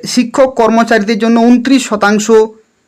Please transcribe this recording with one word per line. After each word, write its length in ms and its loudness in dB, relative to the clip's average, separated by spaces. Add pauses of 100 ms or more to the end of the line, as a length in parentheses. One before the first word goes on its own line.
(140)
শিক্ষক 420 0
কর্মচারীদের 680 0
জন্য 140 0 (120)
ঊনত্রিশ 380 2
শতাংশ 380 -2 (640)